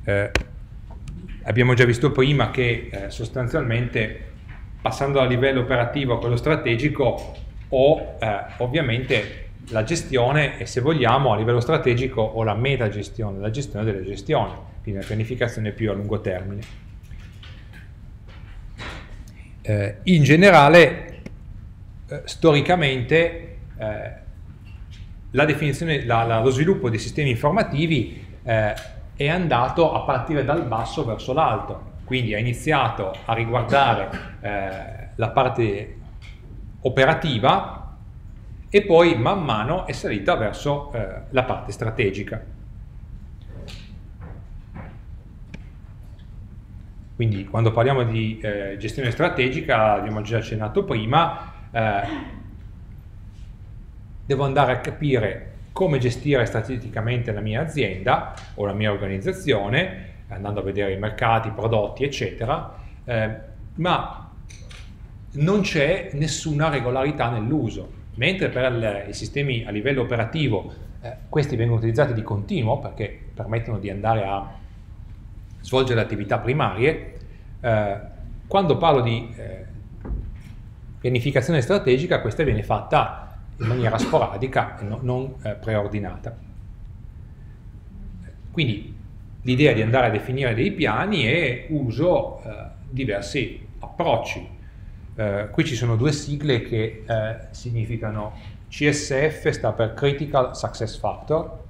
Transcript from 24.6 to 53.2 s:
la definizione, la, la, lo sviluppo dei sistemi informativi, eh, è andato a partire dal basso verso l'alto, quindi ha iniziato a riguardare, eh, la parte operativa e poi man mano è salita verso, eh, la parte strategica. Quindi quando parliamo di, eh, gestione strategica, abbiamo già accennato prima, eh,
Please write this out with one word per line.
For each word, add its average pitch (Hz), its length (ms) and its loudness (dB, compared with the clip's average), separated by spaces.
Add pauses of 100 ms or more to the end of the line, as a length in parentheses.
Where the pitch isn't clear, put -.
la 143 140 6
definizione, 147 580 0
la, 117 200 4
la, 113 180 4
lo 131 80 6
sviluppo 135 400 4
dei 110 100 0
sistemi 147 300 0
informativi, 147 920 2 (220)
eh, 107 480 0 (240)
è 143 140 2
andato 156 640 4
a - 80 0
partire 139 420 0
dal 147 220 2
basso 117 400 -2
verso 117 280 -4
l'alto, 113 580 0 (120)
quindi 120 300 0
ha 104 60 0
iniziato 120 760 0 (100)
a 113 80 2
riguardare, 117 760 4 (320)
eh, 98 760 -6
la 113 140 0
parte 113 680 2 (840)
operativa 135 1120 2 (720)
e 202 120 8
poi 170 340 8
man 165 280 2
mano 135 420 0
è - 60 -8
salita 117 440 0
verso, 139 580 -2
eh, 104 360 -6
la 127 140 4
parte - 280 -4
strategica. 107 720 -2 (4000)
Quindi 104 300 0
quando 113 260 2
parliamo 123 320 4
di, 113 360 0
eh, 101 400 -4
gestione 113 320 -2
strategica, 127 840 4
abbiamo 107 280 -2
già 110 160 -2
accennato 110 460 0
prima, 131 840 0
eh, 107 320 2 (2250)